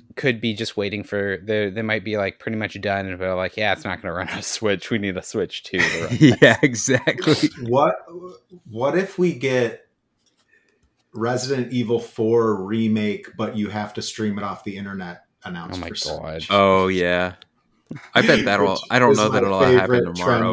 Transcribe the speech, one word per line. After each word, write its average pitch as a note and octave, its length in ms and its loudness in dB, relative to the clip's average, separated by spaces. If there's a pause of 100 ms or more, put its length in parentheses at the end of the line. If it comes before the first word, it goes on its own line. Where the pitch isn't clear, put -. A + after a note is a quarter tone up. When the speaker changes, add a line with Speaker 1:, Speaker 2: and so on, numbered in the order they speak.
(160)
Speaker 1:
could A#2+ 260 -2
be A2+ 140 -2
just G#2+ 200 -6
waiting G2+ 280 -2
for, G2+ 400 -2
they, G#2+ 260 0
they G#2 140 -6
might G#2+ 200 -4
be, G#2+ 140 -4
like, G2 220 -4
pretty A2+ 180 -6
much G#2 240 -6
done, G2 240 -2
and F#2 160 -10
they're F#2 140 -2
like, F#2 200 -4
Yeah, G#2+ 180 0
it's F2+ 120 -6
not F#2 160 -6
gonna E2+ 140 -8
run F2+ 140 -6
on G#2 120 -10
Switch. G2+ 480 -4
We A#2 80 0
need G2 180 -4
a F2+ 60 -6
Switch - 420 -6
two - 140 -4
to E2 300 0
run A#2+ 120 -4
Speaker 2:
<laughs> B2 220 8
Yeah, A#2+ 220 10
exactly. C3 840 0 (180)
Speaker 3:
What, C#3 260 4 (760)
what B2+ 280 -2
if F#3+ 220 -2
we F3 160 2
get B2 500 -2 (1300)
Resident B2 600 -2
Evil A#2 260 0
four A2+ 640 2
remake, G#2+ 720 -2
but G#2+ 220 -4
you G#2 120 -2
have G#2 260 -6
to A2 60 -6
stream G#2+ 360 -4
it G2+ 60 -6
off G2 200 -8
the G2 140 -10
internet F#2+ 480 -12 (180)
announced F2 360 -10
Speaker 1:
Oh - 20 -8
my E2 80 -10
Speaker 3:
for E2 60 -12
Switch? D#2 540 -8
Speaker 1:
God. G2 60 4
Speaker 2:
Oh, F#2+ 320 6
yeah. F2+ 460 0 (800)
I B2 80 6
bet D3 240 4
that'll, G2+ 280 2
Speaker 3:
Which - 80 -4 (100)
Speaker 2:
I B2 80 4
don't B2 140 6
Speaker 3:
is G#2 40 6
Speaker 2:
know G#2+ 120 4
that G#2 120 2
Speaker 3:
my G2+ 60 2
Speaker 2:
it'll F#2+ 120 2
happen F#2+ 200 6
Speaker 3:
favorite G#2 360 2
Speaker 2:
tomorrow, A#2 240 0 (140)